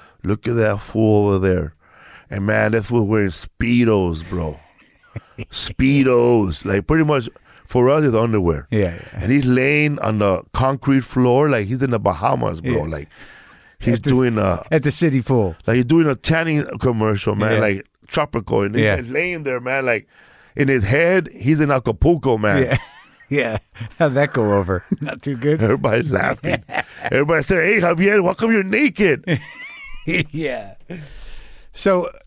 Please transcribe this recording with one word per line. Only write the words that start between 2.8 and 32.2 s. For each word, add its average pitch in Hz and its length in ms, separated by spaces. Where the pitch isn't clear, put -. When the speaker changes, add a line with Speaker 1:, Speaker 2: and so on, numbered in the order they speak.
Speaker 1:
fool 117 240
wearing 104 220
Speedos, 101 1000
bro. 80 300
Speaker 2:
<laughs> - 360
Speaker 1:
Speedos. 120 1120
Like, 98 240
pretty 160 180
much 139 220
for 127 240
us, 151 160
it's 120 100
underwear. 98 560
Speaker 2:
Yeah, 95 240
yeah. - 60
Speaker 1:
And - 180
he's 139 140
laying 143 540
on 107 200
the 98 240
concrete 135 480
floor 127 480
like 110 180
he's 123 160
in 135 80
the 113 80
Bahamas, 101 640
bro. 82 240
Speaker 2:
Yeah. 80 60
Speaker 1:
Like, 76 180
he's 120 160
Speaker 2:
At 110 80
the, 147 80
Speaker 1:
doing 123 260
a 95 340
Speaker 2:
at 156 120
the 151 80
city 135 320
pool. 104 320
Speaker 1:
like, 117 100
he's 123 80
doing 160 220
a 135 80
tanning 160 500
commercial, 107 560
man. 107 180
Speaker 2:
Yeah. 107 60
Speaker 1:
Like, 101 280
tropical. 120 540
And 101 140
Speaker 2:
Yeah. 107 220
Speaker 1:
he's 120 120
laying 160 340
there, 127 160
man. 131 280
Like, 113 200
in 143 120
his 131 160
head, 165 480
he's 147 280
in 143 120
Acapulco, 131 680
man. 107 260
Speaker 2:
Yeah. 127 200
<laughs> - 40
Yeah. 120 280
How'd 147 160
that 143 180
go 107 200
over? 92 300
<laughs> - 80
Not - 200
too 139 160
good. 147 240
Speaker 1:
Everybody's 117 500
laughing. - 520
Speaker 2:
<laughs> - 260
Speaker 1:
Everybody 147 320
said, 175 200
"Hey, 208 160
Javier, 180 460
how 185 80
come 226 180
you're 208 120
naked?" 196 600
Speaker 2:
<laughs> - 300
Yeah. 123 420
So 185 360